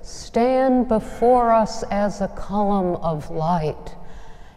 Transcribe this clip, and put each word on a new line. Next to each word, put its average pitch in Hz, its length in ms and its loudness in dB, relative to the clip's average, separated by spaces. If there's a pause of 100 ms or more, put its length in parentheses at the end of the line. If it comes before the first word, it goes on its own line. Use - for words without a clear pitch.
stand 254 840 2
before 233 640 4
us 220 320 2
as 202 380 -2
a 190 80 0
column 196 680 0
of 160 340 -4
light 160 640 -2 (600)